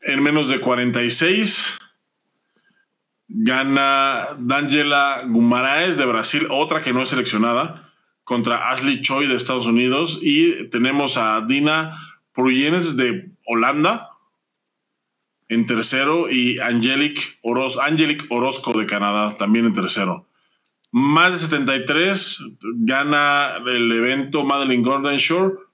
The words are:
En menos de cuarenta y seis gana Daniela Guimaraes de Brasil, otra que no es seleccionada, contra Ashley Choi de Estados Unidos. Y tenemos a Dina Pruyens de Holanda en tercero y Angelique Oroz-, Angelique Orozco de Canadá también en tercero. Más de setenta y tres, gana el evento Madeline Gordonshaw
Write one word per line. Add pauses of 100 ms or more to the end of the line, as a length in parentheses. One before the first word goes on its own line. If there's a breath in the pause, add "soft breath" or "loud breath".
En
menos
de
cuarenta
y
seis (1500)
gana (100)
Daniela
Guimaraes
de
Brasil,
otra
que
no
es
seleccionada, (320 loud breath)
contra
Ashley
Choi
de
Estados
Unidos.
Y
tenemos
a
Dina (340 loud breath)
Pruyens
de (160)
Holanda (1400)
en
tercero
y
Angelique (180)
Oroz-,
Angelique
Orozco
de
Canadá
también
en
tercero. (640)
Más
de
setenta
y
tres, (180)
gana (100)
el
evento
Madeline
Gordonshaw (120)